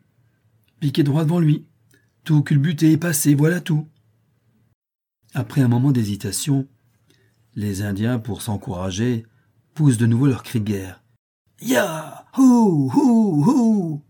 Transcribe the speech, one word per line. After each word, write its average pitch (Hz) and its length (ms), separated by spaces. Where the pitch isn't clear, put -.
Piquer 147 220
droit 143 220
devant 175 160
lui, 151 260
tout 151 180
culbuter 156 500
et 156 40
passer, 151 380
voilà 165 260
tout. 151 260
Après 135 260
un 127 80
moment 123 240
d'hésitation, 117 760
les 101 280
Indiens, 107 360
pour 110 220
s'encourager, 101 840
poussent 139 240
de 117 80
nouveau 117 200
leur 123 160
cri - 180
de 104 40
guerre. 98 380
Ya ! 170 680
Hou ! 220 560
Hou ! 220 540
Hou ! 214 640